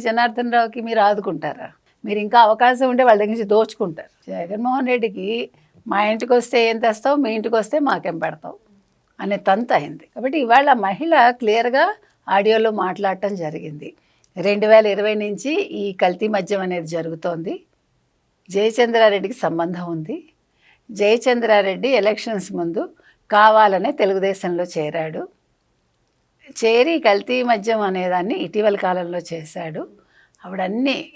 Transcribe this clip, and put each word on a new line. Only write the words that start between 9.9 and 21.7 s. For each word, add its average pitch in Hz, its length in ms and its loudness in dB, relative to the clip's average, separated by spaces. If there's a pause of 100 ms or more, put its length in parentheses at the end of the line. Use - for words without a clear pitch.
కాబట్టి 269 320 -4
ఇవాళ 254 240 6 (180)
మహిళ 254 280 -2 (260)
క్లియర్గా 233 460 2 (500)
ఆడియోలో 220 340 2 (140)
మాట్లాడటం 190 480 -4 (140)
జరిగింది. 156 420 -12 (480)
రెండు 208 380 0
వేల 220 200 8
ఇరవై 214 300 -2
నుంచి 208 280 -6 (300)
ఈ 202 40 -4 (180)
కల్తీ 214 320 0
మద్యం 196 320 -4
అనేది 170 200 -6 (100)
జరుగుతోంది. 165 580 -8 (1000)
జయచంద్రారెడ్డికి 220 840 2 (100)
సంబంధం 170 380 -4 (120)
ఉంది. 165 200 -8 (840)
జయచంద్రారెడ్డి 214 880 2 (100)